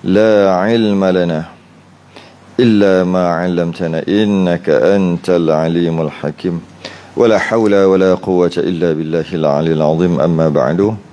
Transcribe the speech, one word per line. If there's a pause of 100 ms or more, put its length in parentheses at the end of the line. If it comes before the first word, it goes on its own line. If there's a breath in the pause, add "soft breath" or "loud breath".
لا (280)
علم
لنا (1200 loud breath)
إلا
ما
علمتنا
إنك
أنت
العليم (100)
الحكيم. (560 loud breath)
ولا
حول
ولا
قوة
إلا
بالله
العلي
العظيم.
أما
بعد. (320)